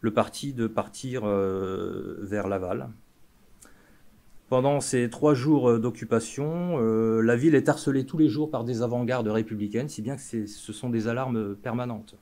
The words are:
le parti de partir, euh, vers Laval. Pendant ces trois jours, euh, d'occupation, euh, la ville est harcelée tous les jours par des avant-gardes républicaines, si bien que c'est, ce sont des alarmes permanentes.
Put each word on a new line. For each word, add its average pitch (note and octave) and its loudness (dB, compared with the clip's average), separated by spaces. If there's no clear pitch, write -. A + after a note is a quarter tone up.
le A2+ 0
parti A#2+ -2
de A#2 -2
partir, B2 -6
euh, F#2+ -2
vers G2 -4
Laval. F#2 -4
Pendant C3+ 2
ces B2 0
trois D3 4
jours, C3+ 4
euh, A#2 6
d'occupation, C#3 -2
euh, A2+ 4
la A#2 6
ville D3+ 4
est C3 6
harcelée C3+ 0
tous D#3+ -6
les D#3 8
jours D3+ 0
par A#2 -2
des A#2+ -2
avant-gardes A#2+ 0
républicaines, G#2+ -2
si A2 -10
bien C3 -4
que - -14
c'est, G#2+ -6
ce - -14
sont B2 -8
des A#2 0
alarmes A#2 -2
permanentes. A#2 -6